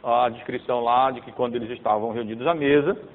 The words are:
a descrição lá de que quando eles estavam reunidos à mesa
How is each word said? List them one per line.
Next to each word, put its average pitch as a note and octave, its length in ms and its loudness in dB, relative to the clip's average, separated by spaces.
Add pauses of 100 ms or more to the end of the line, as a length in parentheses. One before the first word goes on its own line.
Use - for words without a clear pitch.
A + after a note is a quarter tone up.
a A#2+ 260 4
descrição B2 520 -4
lá B2 280 4
de A#2+ 120 -6
que B2+ 100 -16
quando A#2+ 240 -2
eles A#2 160 -6
estavam A2 400 -2
reunidos A2+ 340 -6
à E3+ 80 2
mesa D3 420 2 (200)